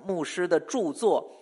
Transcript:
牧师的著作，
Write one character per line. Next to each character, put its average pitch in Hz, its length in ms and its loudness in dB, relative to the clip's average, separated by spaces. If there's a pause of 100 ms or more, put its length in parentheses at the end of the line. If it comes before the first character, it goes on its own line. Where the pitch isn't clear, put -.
牧 185 180 -2
师 180 240 -2
的 165 120 4
著 180 320 -2
作， 160 500 0